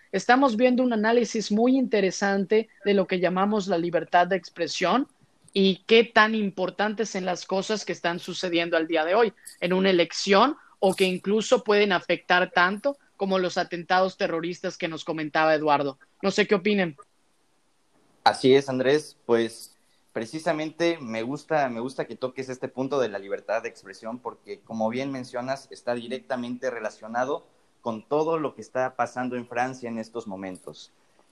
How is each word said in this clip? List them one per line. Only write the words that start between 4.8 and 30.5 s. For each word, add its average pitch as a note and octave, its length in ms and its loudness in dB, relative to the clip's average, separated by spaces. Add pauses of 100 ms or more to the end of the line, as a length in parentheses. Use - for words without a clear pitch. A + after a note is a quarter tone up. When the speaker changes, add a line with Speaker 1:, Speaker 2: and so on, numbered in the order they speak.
Speaker 1:
y G3 340 2
qué A3+ 180 6
tan A3 300 4
importantes G3+ 760 -4
son F#3+ 140 -6
las F3+ 200 -4
cosas G3 400 -4
que F#3 80 -6
están E3+ 260 -4
sucediendo E3+ 580 -2
al D#3+ 100 0
día D#3+ 180 0
de F3 100 0
hoy A3+ 180 4 (280)
en F3+ 120 -2
una F#3+ 180 2
elección G3 680 4 (220)
o F#3+ 160 2
que G3 100 2
incluso G3+ 600 0
pueden G#3 280 4
afectar F3+ 580 0
tanto G3+ 460 0 (200)
como F#3+ 220 0
los F3+ 200 -2
atentados F#3 580 0
terroristas E3+ 640 -4
que F3 100 -4
nos D#3+ 160 -10
comentaba D#3+ 500 0
Eduardo. D3 440 0 (240)
No G3 80 0
sé G3+ 160 2
qué G#3+ 80 2
opinen. F#3 420 0 (1300)
Speaker 2:
Así B2+ 320 4
es, C#3 140 4
Andrés. C3 480 0 (100)
Pues A#2 500 0 (360)
precisamente D#3 880 -4
me A2+ 220 -6
gusta, C#3+ 460 -2
me A#2 120 -8
gusta C3 260 -8
que A#2 80 -14
toques B2+ 340 -8
este B2+ 200 -8
punto C3+ 320 -4
de A2+ 80 0
la G2+ 100 -8
libertad G2 440 -6
de A#2 60 -6
expresión A2 520 -14
porque, G#2 400 -14
como A2 280 -4
bien C3 220 -6
mencionas, C3 640 -10
está A#2+ 220 -6
directamente B2 760 -6
relacionado A#2 760 -6 (340)
con A2 260 -8
todo D#3+ 320 0
lo C#3 160 -4
que - 60 -16
está B2+ 340 -4
pasando B2+ 400 -4
en A#2+ 140 -8
Francia B2+ 400 -4
en A2+ 100 -8
estos A2+ 300 -10
momentos. F#2 640 -12 (400)